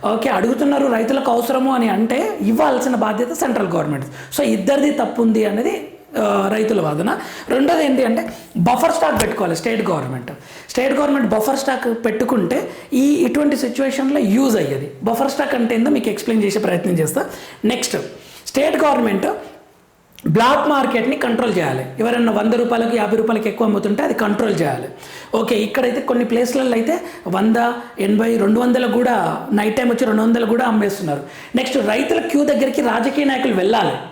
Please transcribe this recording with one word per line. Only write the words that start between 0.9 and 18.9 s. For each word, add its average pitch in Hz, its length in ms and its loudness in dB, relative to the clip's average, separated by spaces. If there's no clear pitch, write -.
రైతులకు 247 400 0
అవసరము 262 440 2
అని 233 140 2
అంటే 247 520 0
ఇవ్వాల్సిన 247 540 2
బాధ్యత 220 380 -2
సెంట్రల్ 226 340 -2
గవర్నమెంట్. 147 380 -2
So, 294 60 0
ఇద్దరిది 277 480 2
తప్పు 240 300 -2
ఉంది 220 240 4
అనేది, 233 420 -2
ఆ, 202 360 0
రైతుల 220 280 0
వాదన. 160 360 -2
రెండోది 294 360 2
ఏంటి 262 180 2
అంటే, 226 300 -2
బఫర్ 247 340 2
స్టాక్ 220 300 0
పెట్టుకోవాలి 170 340 -2
స్టేట్ 208 340 -2
గవర్నమెంట్. 131 420 -4
స్టేట్ 269 240 0
గవర్నమెంట్ 277 360 2
బఫర్ 220 280 0
స్టాక్ 240 480 -2
పెట్టుకుంటే 220 640 0
ఈ, 254 100 4
ఇటువంటి 285 520 2
సిచ్యువేషన్లో 269 640 -2
యూజ్ 226 380 2
అయ్యేది. 139 340 -2
బఫర్ 233 280 0
స్టాక్ 277 240 -2
అంటే 233 200 0
ఏందో 233 140 2
మీకు 240 200 0
ఎక్స్‌ప్లెయిన్ 214 360 0
చేసే 196 140 0
ప్రయత్నం 180 340 0
చేస్తా. 160 320 0
నెక్స్ట్, 233 320 0
స్టేట్ 311 360 0
గవర్నమెంట్ 233 420 2